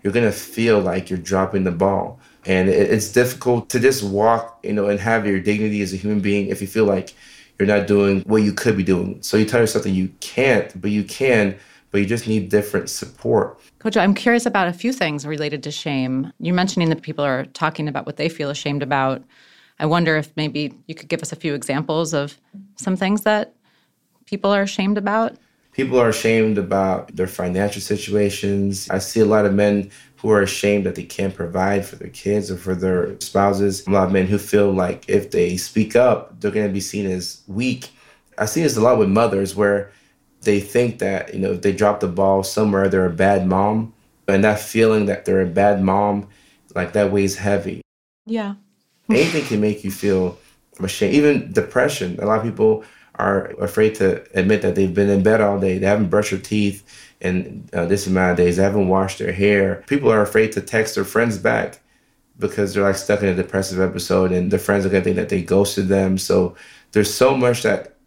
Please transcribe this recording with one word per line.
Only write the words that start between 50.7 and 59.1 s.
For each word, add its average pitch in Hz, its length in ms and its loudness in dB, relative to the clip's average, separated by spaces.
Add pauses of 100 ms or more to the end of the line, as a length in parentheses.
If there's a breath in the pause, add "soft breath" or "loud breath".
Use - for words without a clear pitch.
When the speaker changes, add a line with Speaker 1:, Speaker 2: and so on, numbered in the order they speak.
Speaker 1:
ashamed. 95 320 -2
Even 147 380 2
depression. 107 680 -2
A 95 40 -4
lot 110 140 0
of 110 60 -6
people 107 380 0 (360 loud breath)
are 98 280 0 (120)
afraid 107 360 0
to 95 280 0 (100)
admit 98 280 2
that 92 140 0
they've 95 180 2
been 101 160 2
in 98 120 4
bed 110 200 4
all 101 180 2
day, 95 180 0
they 95 80 -2
haven't 101 240 2
brushed 104 220 0
their 95 80 -4
teeth 101 440 -2 (360 loud breath)
in, 92 540 -4
uh, 85 120 -2
this 95 220 -2
amount 92 240 2
of 87 60 0
days, 87 180 4
they 95 80 2
haven't 98 240 2
washed 95 320 0